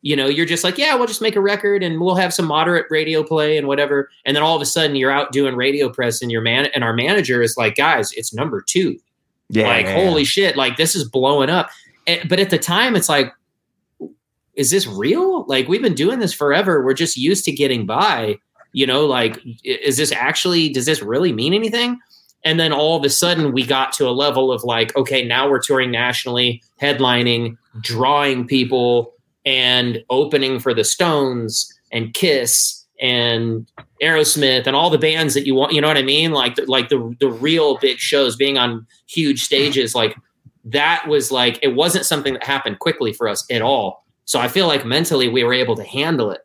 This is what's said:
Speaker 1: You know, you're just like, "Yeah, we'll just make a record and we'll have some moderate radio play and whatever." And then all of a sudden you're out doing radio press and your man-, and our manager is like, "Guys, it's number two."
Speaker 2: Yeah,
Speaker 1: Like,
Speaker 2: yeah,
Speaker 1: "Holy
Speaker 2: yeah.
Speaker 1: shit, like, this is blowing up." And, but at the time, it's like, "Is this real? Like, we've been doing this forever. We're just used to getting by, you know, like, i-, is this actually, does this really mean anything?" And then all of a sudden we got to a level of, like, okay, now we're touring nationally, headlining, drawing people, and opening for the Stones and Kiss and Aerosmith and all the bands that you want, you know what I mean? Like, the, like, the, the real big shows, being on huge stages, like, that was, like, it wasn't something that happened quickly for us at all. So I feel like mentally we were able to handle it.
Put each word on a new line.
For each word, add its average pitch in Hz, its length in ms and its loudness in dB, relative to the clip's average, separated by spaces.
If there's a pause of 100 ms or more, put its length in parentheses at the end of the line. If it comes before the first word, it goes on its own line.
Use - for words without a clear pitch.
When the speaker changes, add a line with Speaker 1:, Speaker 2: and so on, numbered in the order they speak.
Speaker 1:
You 147 120 -2
know, 135 140 2
you're 151 180 0
just 165 160 -2
like, 185 160 0
"Yeah, 294 160 2
we'll 247 140 0
just 220 120 -6
make 220 140 0
a 202 60 2
record 202 420 0
and 165 180 -2
we'll 180 140 2
have 180 180 2
some 170 140 0
moderate 160 420 2
radio 156 360 0
play 156 340 0
and 143 80 -2
whatever." 139 420 0 (160)
And 143 120 0
then 151 80 2
all 165 100 4
of 147 80 0
a 143 40 -4
sudden 151 280 0
you're 131 160 2
out 139 220 0
doing 135 240 0
radio 135 320 2
press 117 340 -2
and 120 80 -6
your 113 100 0
man-, 120 260 0
and 127 180 -2
our 113 80 0
manager 131 500 0
is 113 140 0
like, 110 180 0
"Guys, 139 380 2
it's - 200 -10
number 117 300 -6
two." 170 340 -2 (540)
Speaker 2:
Yeah, 110 160 2
Speaker 1:
Like, 113 200 2
Speaker 2:
yeah, 95 80 -2
Speaker 1:
"Holy 170 280 2
Speaker 2:
yeah. 139 60 0
Speaker 1:
shit, 180 280 0
like, 127 200 -2
this 160 180 0
is 170 80 -2
blowing 135 480 2
up." 175 200 0 (360)
And, 170 220 -2
but 185 100 2
at 190 120 0
the 175 80 2
time, 220 360 0
it's 170 140 0
like, 139 240 2 (1200)
"Is 139 160 0
this 185 160 2
real? 226 600 0
Like, 131 200 0
we've 202 160 0
been 202 120 2
doing 202 260 0
this 196 120 -2
forever. 147 520 2
We're 131 100 2
just 127 220 -4
used 160 300 0
to 156 60 -2
getting 131 340 0
by, 113 520 0 (340)
you 135 140 2
know, 135 180 2
like, 123 340 0
i-, 117 260 -16
is 127 320 -2
this 139 160 0
actually, 160 560 0
does 131 180 -2
this 151 160 0
really 131 300 0
mean 123 200 -2
anything?" 233 460 -2 (460)
And 160 160 2
then 160 120 2
all 151 240 2
of 143 60 -2
a 139 80 2
sudden 165 400 0
we 127 140 0
got 131 300 -2
to 135 140 0
a 123 40 0
level 135 400 0
of, 113 100 -4
like, 117 320 -2
okay, 131 320 -2
now 131 240 0
we're 131 80 2
touring 131 320 0
nationally, 120 720 -2 (180)
headlining, 120 760 0 (240)
drawing 127 680 -2
people, 123 680 0 (300)
and 127 680 0
opening 135 500 0
for 127 120 -2
the 113 120 0
Stones 131 880 -2 (180)
and 117 240 -6
Kiss - 680 0 (160)
and 117 640 0 (340)
Aerosmith 147 680 2
and 135 80 0
all 165 140 4
the 156 80 2
bands 156 360 2
that 139 100 0
you 135 120 2
want, 147 160 2
you 151 80 2
know 151 80 2
what 151 80 2
I 135 80 2
mean? 151 260 2
Like, 127 240 0
the, - 120 -4
like, 131 220 0
the, 120 300 -2
the 139 100 2
real 143 500 0
big 127 200 0
shows, 131 380 0
being 139 220 0
on 117 280 0 (220)
huge 143 340 0
stages, 135 540 0
like, 110 180 0 (520)
that 151 420 0
was, 139 240 0
like, 123 300 0
it 135 120 2
wasn't 170 320 0
something 143 280 -2
that 110 100 -8
happened 127 340 -4
quickly 131 340 -2
for 113 140 -4
us 104 240 -4
at 117 120 0
all. 117 420 -2 (200)
So - 140 -2
I 123 80 0
feel 180 220 0
like 139 180 0
mentally 135 400 0
we 120 160 0
were 120 120 2
able 120 200 0
to 104 100 -8
handle 135 460 -2
it. 87 140 -10